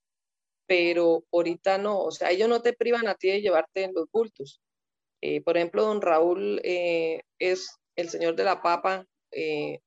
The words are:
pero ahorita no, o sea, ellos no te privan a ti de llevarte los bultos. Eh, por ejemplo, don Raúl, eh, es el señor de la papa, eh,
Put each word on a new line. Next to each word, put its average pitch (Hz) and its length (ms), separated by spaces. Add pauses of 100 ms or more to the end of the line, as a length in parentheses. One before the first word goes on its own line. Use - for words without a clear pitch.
(680)
pero 170 640
ahorita 170 460
no, 202 220
o 160 120
sea, 170 180
ellos 196 180
no 233 140
te 240 120
privan 233 340
a 190 80
ti 190 120
de 196 120
llevarte 190 520
los 170 200
bultos. - 480 (600)
Eh, 147 200
por 170 160
ejemplo, 170 260
don 214 180
Raúl, 180 600
eh, 170 600 (180)
es 185 360 (200)
el 170 120
señor 165 280
de 190 80
la 185 180
papa, 185 420 (280)
eh, 147 540